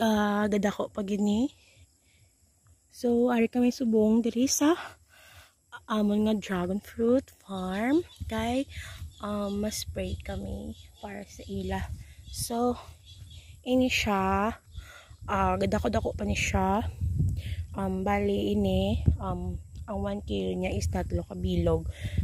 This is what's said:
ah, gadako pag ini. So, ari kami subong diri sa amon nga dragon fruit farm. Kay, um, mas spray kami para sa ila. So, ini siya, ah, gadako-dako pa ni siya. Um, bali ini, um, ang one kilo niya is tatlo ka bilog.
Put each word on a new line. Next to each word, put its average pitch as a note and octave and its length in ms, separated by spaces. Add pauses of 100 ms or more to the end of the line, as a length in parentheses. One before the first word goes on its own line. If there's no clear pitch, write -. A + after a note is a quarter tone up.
ah, G#3 480
gadako G3+ 400
pag G3+ 160
ini. G#3 460 (1400)
So, A#3+ 400
ari A3+ 160
kami B3 240
subong A3 480
diri A#3 320
sa D4+ 240 (1120)
amon G#3+ 400
nga G#3+ 80
dragon F#3 480
fruit A#3+ 400 (240)
farm. G3 560 (240)
Kay, A#3 400 (560)
um, G3+ 400
mas - 240
spray F#3+ 400
kami G3 480 (240)
para G3+ 320
sa - 160
ila. F#3+ 400 (400)
So, A#3+ 480 (880)
ini B3+ 240
siya, G3 720 (720)
ah, F#3+ 240
gadako-dako G#3 640
pa G#3 80
ni G3+ 80
siya. F#3+ 480 (960)
Um, F#3+ 240
bali G3+ 560
ini, G3 480 (160)
um, F3+ 320 (320)
ang G3+ 160
one G3+ 240
kilo G3 320
niya F#3 160
is - 160
tatlo F3+ 320
ka F#3 160
bilog. E3+ 480 (380)